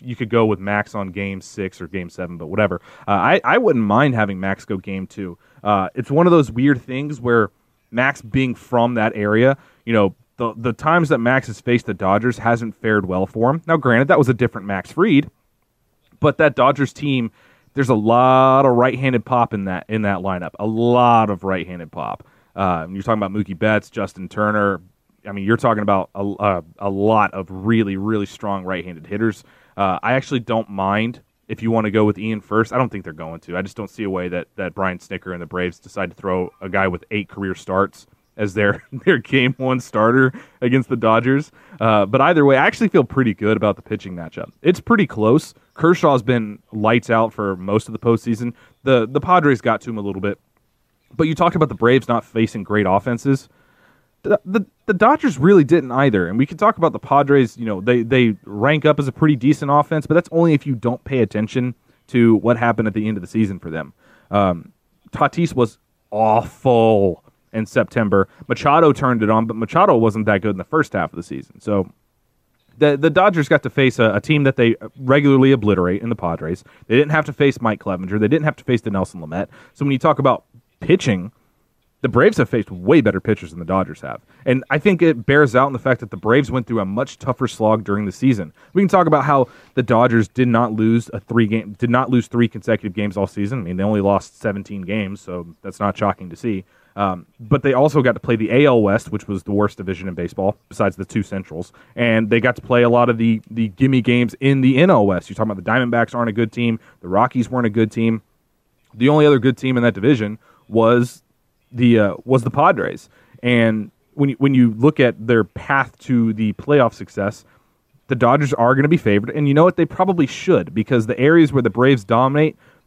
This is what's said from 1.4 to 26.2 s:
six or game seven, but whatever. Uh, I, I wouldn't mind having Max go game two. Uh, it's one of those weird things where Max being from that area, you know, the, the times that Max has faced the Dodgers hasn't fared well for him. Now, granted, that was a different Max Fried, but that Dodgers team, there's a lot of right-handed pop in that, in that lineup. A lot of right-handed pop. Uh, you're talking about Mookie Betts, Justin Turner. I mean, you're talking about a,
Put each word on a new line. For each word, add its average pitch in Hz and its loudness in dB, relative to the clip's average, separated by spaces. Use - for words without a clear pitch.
six - -12
or 87 -12
game 87 -10
seven, 87 -12
but 82 -14
whatever. 92 -2
Uh, 101 2
I, 107 2
I 151 2
wouldn't 156 2
mind 123 2
having 101 -2
Max 95 -6
go 104 -6
game 95 -10
two. 92 -12
Uh, 101 0
it's 127 -6
one 165 4
of - 4
those 147 4
weird 131 0
things 139 -10
where 117 0
Max 127 -2
being 123 -2
from 120 0
that 110 0
area, 107 2
you 117 -6
know, 101 2
the, 117 -6
the 117 -6
times 156 0
that 135 2
Max 123 0
has 110 -14
faced 120 -2
the 104 -6
Dodgers 104 0
hasn't 117 -2
fared 104 -2
well 92 -4
for 113 -2
him. 160 -4
Now, 165 0
granted, 123 2
that 175 2
was 127 2
a 127 2
different 107 -4
Max 95 -8
Fried, 156 2
but 147 0
that 151 2
Dodgers 135 0
team, 131 -4
there's 139 -2
a 127 2
lot 127 4
of 123 4
right-handed 127 0
pop 120 -2
in 101 -6
that, 92 -8
in 107 -4
that 101 -2
lineup. 90 -8
A 104 -6
lot 117 2
of 95 -6
right-handed 87 -8
pop. 65 -12
Uh, 87 -4
you're 98 -10
talking 107 -2
about 98 -6
Mookie 98 -8
Betts, 107 -2
Justin 95 -10
Turner. 104 -2
I 101 -14
mean, 98 -8
you're 113 2
talking 113 0
about 101 0
a, 101 -8